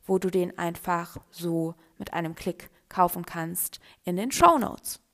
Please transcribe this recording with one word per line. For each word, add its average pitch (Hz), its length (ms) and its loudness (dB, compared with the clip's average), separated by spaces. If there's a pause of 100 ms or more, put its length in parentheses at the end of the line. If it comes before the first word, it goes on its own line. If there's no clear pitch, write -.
wo 190 140 2
du 185 100 0
den 180 300 0
einfach 170 580 -4 (140)
so 165 420 -2 (240)
mit - 160 -10
einem 165 220 -4
Klick - 340 -8 (180)
kaufen 180 380 2
kannst 170 540 -6 (240)
in 180 120 -2
den 226 160 -2
Shownotes. - 720 4 (120)